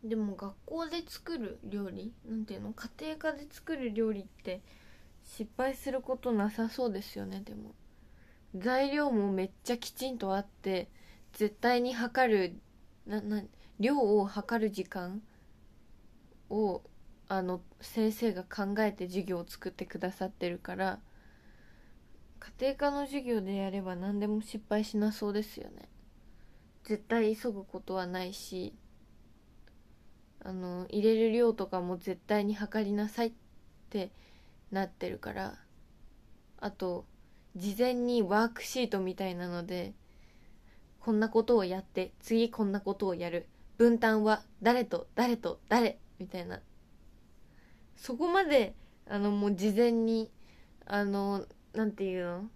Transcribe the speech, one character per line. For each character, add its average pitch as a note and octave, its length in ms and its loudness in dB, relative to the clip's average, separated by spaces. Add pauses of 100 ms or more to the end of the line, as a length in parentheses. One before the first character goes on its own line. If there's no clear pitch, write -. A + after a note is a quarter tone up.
で A3+ 120 -2
も G#3 200 0
学 G3 200 -8 (100)
校 E4 220 -4
で E4+ 200 -4
作 - 300 -8
る A3 260 -8
料 G3+ 280 -6
理？ G3 200 -10 (160)
な A3 80 -6
ん A3 100 -4
て G#3 100 -10
い - 20 -10
う G3 40 -10
の？ G#3 120 -8
家 - 160 -12 (100)
庭 D#4 180 -8
科 D#4 160 -2
で D4 180 -10
作 - 240 -8
る B3+ 180 -4
料 A3 180 0
理 G3+ 100 -4
っ F#3 40 -12
て - 380 -10 (600)
失 - 320 -10
敗 C4 200 -2
す - 160 -6
る B3+ 100 -2
こ B3+ 160 -4
と B3 140 -2
な G#3 180 2
さ A3+ 200 -2
そ B3 180 -2
う A3 40 0
で G3 120 -6
す - 160 -12
よ G3 80 -8
ね、 G3 140 -8
で G#3+ 120 -12
も。 G#3+ 220 -14 (800)
材 B3+ 340 2
料 C#4+ 220 2
も G3+ 200 2
め F#3+ 140 0
っ F#3+ 60 -8 (120)
ち A#3+ 100 0
ゃ A#3+ 40 -2
き - 140 -10
ち C4 180 -6
ん B3+ 80 -8
と F#3+ 180 0
あ G3+ 40 2
っ G3+ 80 -6
て、 - 420 -2 (440)
絶 G#3+ 280 0
対 A#3+ 220 4
に B3 100 0
測 A#3+ 340 2
る、 F#3+ 320 4 (460)
な、 G#3 160 -4
な、 G#3 220 -2 (360)
量 B3+ 160 4
を G#3 300 6
測 G#3 340 -2
る G#3+ 120 2
時 G3 140 -4
間 F#3 360 -8 (1300)
を、 G#3 320 0 (460)
あ F#3+ 120 -2
の、 F3+ 220 -2 (180)
先 A3 320 0
生 G#3+ 220 0
が F#3 100 -8
考 G3+ 380 -4
え G#3 120 2
て F#3+ 120 -6
授 F3+ 220 -4
業 F3+ 100 -2
を F3 100 -6
作 - 220 -10
っ - 20 -12
て F#3 140 -8
く - 140 -12
だ F#3 120 -4
さ F#3+ 140 -6
っ F#3+ 60 -6
て F3+ 180 -4
る F3 80 -6
か F3+ 180 -10
ら、 F#3+ 240 -2 (1600)
家 C4 140 2
庭 - 20 -4
科 C#4+ 160 2
の C#4+ 140 -2
授 C#4 160 -4
業 A#3+ 200 0
で F#3+ 120 -4
や G3 160 -2
れ G3 140 -4
ば F#3 120 -6
何 G3+ 240 -2
で G3+ 60 0
も G#3+ 160 0
失 G#3+ 260 -10
敗 G#3+ 160 2
し G#3 140 -4
な G#3+ 140 2
そ G#3 180 -4
う G3+ 40 -4
で G#3 100 -2
す - 140 -12
よ - 120 -14
ね。 - 180 -20 (1000)
絶 G#3+ 220 -2
対 A3+ 300 2
急 A#3+ 140 -4
ぐ G3 120 -6
こ F#3 180 -12
と - 120 -8
は F#3 140 -2
な F#3 160 -4
い F3+ 100 -6
し、 - 400 -8 (1700)
あ F#3+ 100 -10
の、 F3+ 360 -6
入 G#3 140 0
れ A3 240 8
る A3 40 4
量 A#3 220 6
と G3 140 -2
か F#3 140 -2
も F3+ 180 -2
絶 F3+ 260 -4
対 G#3 200 2
に G#3+ 100 0
測 G#3+ 280 -2
り G3+ 100 0
な G#3 160 0
さ A#3 160 0
い - 20 0
っ A#3 60 -4 (580)
て F#3+ 200 -4 (600)
な F#3+ 140 0
っ F#3+ 40 -8
て F3+ 180 -8
る - 120 -6
か - 140 -10
ら。 G3 260 -8 (1000)
あ G3 140 -6
と、 F3+ 340 -4 (500)
事 F#3+ 220 -4
前 B3 160 4
に A#3+ 300 2
ワ G#3 220 4
ー A#3 40 0
ク - 140 -12
シ B3+ 220 0
ー - 40 -2
ト G3 120 0
み F#3 120 -2
た F#3+ 140 -4
い F3+ 80 -4
な F3+ 120 -4
の F3 200 -4
で、 F3+ 260 -6 (1040)
こ - 120 -2
ん G#3+ 80 4
な A3 100 4
こ A3+ 140 6
と A#3+ 140 6
を G3+ 60 6
や F#3 180 -2
っ - 20 -12
て、 - 280 -4 (100)
次 A3+ 280 4
こ A3+ 140 -2
ん G3 80 2
な G3+ 100 -2
こ G3 140 -2
と G3+ 100 -2
を F#3 80 0
や F3 160 -4
る。 E3+ 200 -4 (280)
分 A#3 220 8
担 A3 240 4
は G#3+ 200 4 (200)
誰 B3 200 6
と E3+ 300 -4
誰 A#3+ 240 2
と G3+ 220 -4 (100)
誰 A3+ 300 4 (180)
み F3+ 100 -10
た F#3 120 -10
い E3+ 80 -8
な。 - 160 -10 (1300)
そ - 200 -8
こ D#4 120 0
ま F#4 160 6
で、 C4+ 300 6 (340)
あ G3+ 120 -2
の、 G3+ 100 2
も G3+ 200 2
う G3+ 60 2
事 G3 180 2
前 A#3 180 6
に、 A3+ 400 2 (560)
あ G3+ 180 0
の、 G3 400 0 (280)
な A3 120 0
ん G#3 60 0
て G3+ 120 -4
い F#3 160 -2
う F3+ 60 -2
の？ F3+ 300 -6